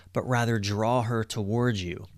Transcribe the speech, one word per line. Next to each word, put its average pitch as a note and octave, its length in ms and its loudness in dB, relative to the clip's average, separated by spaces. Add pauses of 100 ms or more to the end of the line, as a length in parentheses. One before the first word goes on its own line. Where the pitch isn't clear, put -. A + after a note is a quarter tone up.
(120)
but - 160 -2
rather A#2 300 2
draw A2 440 2
her A2+ 200 0
towards A2 580 0
you, F2 260 -6 (120)